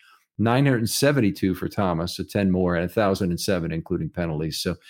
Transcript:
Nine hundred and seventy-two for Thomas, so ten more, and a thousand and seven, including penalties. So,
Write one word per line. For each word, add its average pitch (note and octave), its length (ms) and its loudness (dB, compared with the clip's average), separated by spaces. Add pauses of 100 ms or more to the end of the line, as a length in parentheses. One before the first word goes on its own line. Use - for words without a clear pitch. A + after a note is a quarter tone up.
(400)
Nine A#2+ 260 4
hundred C3 140 4
and A2+ 100 -2
seventy-two A2 640 2
for F#2 160 -6
Thomas, E2+ 480 -2
so F#2+ 60 -8
ten G2+ 260 0
more, F2+ 260 2
and E2+ 80 0
a F2+ 60 -4
thousand G2 400 0
and E2+ 100 -4
seven, F2 320 -2
including D#2+ 380 -4
penalties. D#2+ 500 -4
So, F2 180 -4 (120)